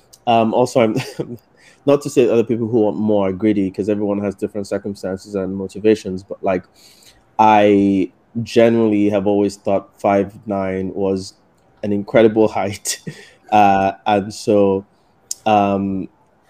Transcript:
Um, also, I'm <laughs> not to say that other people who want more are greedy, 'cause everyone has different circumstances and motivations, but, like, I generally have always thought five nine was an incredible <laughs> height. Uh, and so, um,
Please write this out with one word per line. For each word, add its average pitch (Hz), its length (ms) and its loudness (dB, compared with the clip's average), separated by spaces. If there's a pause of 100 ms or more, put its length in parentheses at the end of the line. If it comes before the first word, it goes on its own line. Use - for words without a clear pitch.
(280)
Um, 113 260 2
also, 123 280 2
I'm 110 140 2 (220)
<laughs> 120 220 -10 (460)
not 143 160 2
to 143 80 -8
say 131 160 2
that 107 80 2
other 117 100 2
people 113 240 -4
who 117 140 0
want 101 160 0
more 104 320 0
are - 20 -4
greedy, 98 400 -2
'cause 98 160 -6
everyone 101 320 -2
has 101 160 -4
different 104 320 -8
circumstances 101 680 -8
and 95 200 -6
motivations, 98 680 -2
but, - 200 -14
like, 92 220 -2 (720)
I 104 720 4 (320)
generally 113 680 2
have 101 180 0
always 101 280 0
thought - 440 -4
five 101 460 0
nine 95 480 -4
was 95 420 -4 (480)
an 104 100 -2
incredible 107 540 4
<laughs> 107 120 -6
height. 98 400 -8 (500)
Uh, 98 440 4 (120)
and 107 280 -2
so, 101 520 0 (600)
um, 98 640 0 (400)